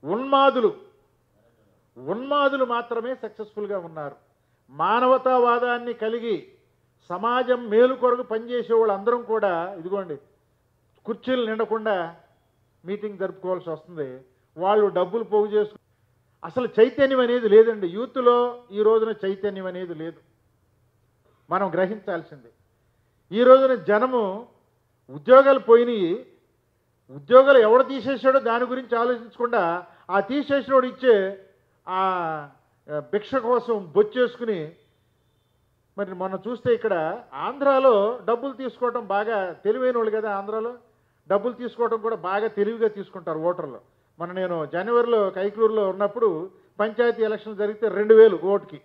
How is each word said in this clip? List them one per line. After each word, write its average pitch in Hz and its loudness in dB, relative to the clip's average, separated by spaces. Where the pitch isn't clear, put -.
ఉన్మాదులు, 254 2
ఉన్మాదులు 262 -2
మాత్రమే 240 -6
సక్సెస్ఫుల్గా 208 -10
ఉన్నారు. 156 -12
మానవతావాదాన్ని 240 2
కలిగి 226 -4
సమాజం 240 -2
మేలు 240 4
కొరకు 247 0
పనిచేసే 233 -6
వాళ్ళందరం 226 0
కూడా 196 -4
ఇదిగోండి 180 -8
కుర్చీలు 247 -4
నిండకుండా 220 -4
మీటింగ్ 202 -10
జరుపుకోవాల్సి 180 -8
వస్తుంది. 156 -10
వాళ్ళు 202 2
డబ్బులు 185 -4
పోగు 214 2
చేసుకు-, 208 -2
అసలు 240 -4
చైతన్యం 262 4
అనేది 240 0
లేదండి. 220 6
యూత్లో 240 2
ఈ 202 -2
రోజున 220 2
చైతన్యం 196 -6
అనేది 180 -10
లేదు, 160 -14
మనం 190 -2
గ్రహించాల్సింది. 175 -6
ఈ 220 0
రోజున 262 8
జనము 240 0
ఉద్యోగాలు 262 6
పోయినాయి, 226 4
ఉద్యోగాలు 254 6
ఎవడు 226 6
తీసేసాడో 262 0
దాని 233 -2
గురించి 254 -6
ఆలోచించకుండా 233 -2
ఆ 196 2
తీసేసినోడు 262 0
ఇచ్చే 247 2
ఆ, 185 -4
భిక్ష 208 -6
కోసం 233 -2
బొచ్చేసుకుని, 220 0
మరి 190 -8
మొన్న 190 -6
చూస్తే 240 -2
ఇక్కడ 220 -2
ఆంధ్రాలో 247 2
డబ్బులు 240 -4
తీసుకోవటం 240 -6
బాగా 196 -4
తెలివైన 247 -2
వాళ్ళు 220 -2
కదా, 214 -4
ఆంధ్రాలో 220 -8
డబ్బులు 202 0
తీసుకోవటం 233 -4
కూడా 226 -4
బాగా 196 -4
తెలివిగా 220 0
తీసుకుంటారు 180 -8
ఓటర్లు. 156 -6
మొన్న 175 -10
నేను 180 -4
జనవరిలో 233 2
కైకలూరులో 208 0
ఉన్నప్పుడు 196 -2
పంచాయతీ 226 0
ఎలక్షన్ 214 -8
జరిగితే 208 -4
రెండు 208 4
వేలు 220 10
ఓటుకి 196 -4